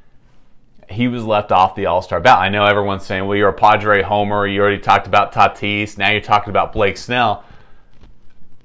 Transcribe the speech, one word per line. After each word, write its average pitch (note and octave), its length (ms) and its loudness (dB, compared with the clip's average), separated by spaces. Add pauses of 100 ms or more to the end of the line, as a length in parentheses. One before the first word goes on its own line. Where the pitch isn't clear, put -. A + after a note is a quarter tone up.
(880)
He A#2+ 200 -4
was A#2+ 160 -6
left G#2 280 -2
off F#2 220 2
the F#2+ 140 -4
All-Star F2 320 -2
ballot. F2+ 220 4
I F#2+ 80 0
know G#2 160 0
everyone's G2+ 400 0
saying, F#2+ 200 -6
"Well, G2+ 120 -2
you're G2+ 120 4
a F#2 40 0
Padre G#2 500 2
homer. G#2 420 -2
You G2 160 -2
already G2+ 160 2
talked G2+ 300 0
about G2+ 260 0
Tatis. G#2 640 -2
Now G2+ 140 0
you're G#2 100 0
talking G#2 300 0
about F#2 220 -2
Blake G2+ 240 0
Snell." A#2+ 460 -2 (1200)